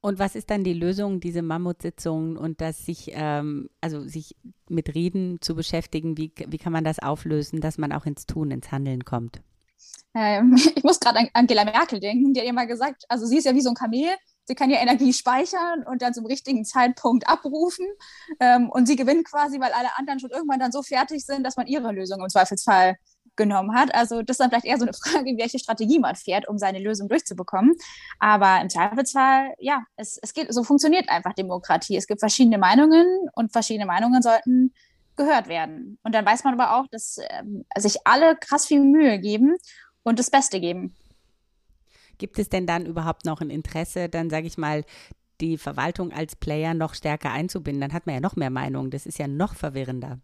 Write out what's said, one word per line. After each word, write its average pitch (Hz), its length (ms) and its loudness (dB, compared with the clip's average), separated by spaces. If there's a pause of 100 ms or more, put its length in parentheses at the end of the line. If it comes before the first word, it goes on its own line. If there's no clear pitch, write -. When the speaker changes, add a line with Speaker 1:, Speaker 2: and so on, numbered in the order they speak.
Speaker 1:
Und 202 180 -4
was 196 160 -2
ist 214 140 -12
dann 208 160 -2
die 180 80 0
Lösung, 185 480 -2
diese 170 200 -6
Mammutsitzungen 165 920 -6
und 160 240 -8
das 160 260 -8
sich, - 280 -10
ähm, 147 560 -6 (100)
also 151 260 -8
sich 156 300 -14 (320)
mit 160 260 -4
Reden 180 460 -4
zu - 160 -6
beschäftigen? 160 640 -6
Wie, 156 180 -8
wie 156 220 -12
kann 170 160 -6
man 160 100 -2
das 156 160 -4
auflösen, 151 640 -4
dass 156 160 -6
man 147 160 -6
auch 147 120 -8
ins 147 200 -8
Tun, 151 260 -6
ins 127 180 -10
Handeln 135 360 -6
kommt? 117 340 -8 (760)
Speaker 2:
Ähm, 220 420 4
<laughs> 311 200 6
ich 277 80 0
muss 339 160 6
grad 233 160 2
an 240 180 4
Angela 240 300 4
Merkel 220 380 0
denken, 247 320 2
die 247 80 0
hat 226 60 -4
immer 247 200 -2
gesagt, 240 400 -6
also 233 180 -2
sie 233 120 2
ist 311 80 2
ja 262 100 4
wie 285 60 4
so 254 80 0
ein 240 60 0
Kamel, 254 340 -2 (340)
sie 254 120 -6
kann 269 140 2
ja 269 120 2
Energie 254 320 4
speichern 339 720 -2
und 247 160 -6
dann 247 120 -2
zum 233 120 -8
richtigen 247 400 -4
Zeitpunkt 247 640 2
abrufen. 330 560 0 (560)
Ähm, 247 280 6
und 247 180 4
sie 269 100 4
gewinnt 285 280 2
quasi, 285 360 -2
weil 254 100 0
alle 247 240 -2
anderen 269 240 -6
schon 254 120 -12
irgendwann 285 280 -2
dann 247 140 0
so 277 100 -6
fertig 269 420 -4
sind, 277 200 -4
dass 262 100 -6
man - 100 -4
ihre 247 280 -2
Lösung 190 260 -8
im 190 80 -8
Zweifelsfall 190 680 4 (380)
genommen 202 380 0
hat. 254 200 2
Also 233 280 0
das 247 140 -4
ist - 40 -10
dann 254 100 4
vielleicht 240 160 0
eher 254 120 0
so 240 80 0
eine - 80 -4
<laughs> - 0 -
Frage, 269 440 -2
welche 240 220 -4
Strategie 226 400 0
man 175 160 0
fährt, 202 320 -4
um 208 100 -6
seine 196 220 -2
Lösung 202 280 -4
durchzubekommen. 196 680 2 (440)
Aber 196 420 6
im 190 80 -6
Zweifelsfall, 262 880 2
ja, 269 240 -2 (120)
es, - 220 -12
es - 160 -14
geht, 302 200 -6
so 240 100 0
funktioniert 302 460 4
einfach 180 240 -2
Demokratie. 185 640 -2
Es 202 100 -6
gibt 208 120 -4
verschiedene 226 380 6
Meinungen 302 500 8 (260)
und 226 180 -4
verschiedene 220 340 -2
Meinungen 226 360 2
sollten 247 520 4 (420)
gehört 285 320 2
werden. 160 560 -8
Und 220 120 -4
dann 214 100 2
weiß 220 180 2
man 254 160 0
aber 240 180 2
auch, 269 100 -2
dass, - 320 -12 (100)
ähm, - 360 -10 (120)
sich 202 280 -2
alle 294 300 6
krass - 300 -4
viel 285 140 4
Mühe 277 400 6
geben 214 360 2 (480)
und 233 160 0
das 247 100 -2
Beste 269 300 2
geben. 180 360 -6 (1200)
Speaker 1:
Gibt - 220 -8
es 208 100 -4
denn 185 180 -2
dann 170 180 -2
überhaupt 165 400 -6
noch 156 160 -4
ein 156 80 -6
Interesse, 170 600 -6
dann, 165 200 -4
sag 156 160 -4
ich 160 120 -12
mal, 151 280 -4 (560)
die 160 160 -2
Verwaltung 156 540 -6
als 156 240 -10
Player 160 400 -4
noch 160 180 -4
stärker 151 380 -6
einzubinden? 147 500 -6
Dann 139 120 -6
hat 170 120 -8
man 151 100 -6
ja 131 60 -6
noch 190 140 -4
mehr 135 160 -4
Meinungen. 135 400 -6
Das 139 160 -12
ist 151 100 -12
ja 147 100 -6
noch 151 280 -4
verwirrender. 131 680 -10